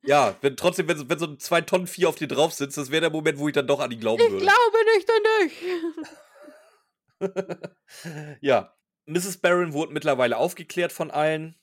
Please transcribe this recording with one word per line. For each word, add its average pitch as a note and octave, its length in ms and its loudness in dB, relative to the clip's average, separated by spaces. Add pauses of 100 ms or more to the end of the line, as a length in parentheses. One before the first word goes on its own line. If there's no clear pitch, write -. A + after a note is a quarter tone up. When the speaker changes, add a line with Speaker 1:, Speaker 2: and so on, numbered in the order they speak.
Speaker 1:
Ja, C#3 380 4
wenn, C3+ 140 0
trotzdem, F3 320 0
wenn, D3 220 -4
wenn E3 80 0
so E3+ 80 -4
ein D3 140 -14
zwei E3+ 220 0
Tonnen F3+ 260 -2
Vieh F3 180 0
auf D#3+ 100 2
dir D3+ 120 -6
drauf C#3+ 260 2
sitzt, C#3 240 -6
das C3+ 140 -6
wäre D#3 100 2
der E3 80 2
Moment, D#3 300 -2
wo D3 80 -2
ich C#3+ 80 -2
dann C#3+ 100 2
doch C#3+ 140 2
an C3 100 -2
ihn A2+ 100 -10
glauben A2+ 240 2
Speaker 2:
Ich A4+ 80 6
Speaker 1:
würde. F#4+ 140 -2
Speaker 2:
glaube A4 320 6 (180)
nicht G4 140 0
an A4+ 140 4 (180)
dich. E4 120 0 (1700)
Speaker 1:
<laughs> F3 1200 -10
Ja, B2 320 2 (320)
Misses F3+ 320 -6
Barron F3 360 0
wurde D#3 200 -4
mittlerweile B2+ 440 0
aufgeklärt E3+ 540 -2
von E3 200 -8
allen. D#3 520 -2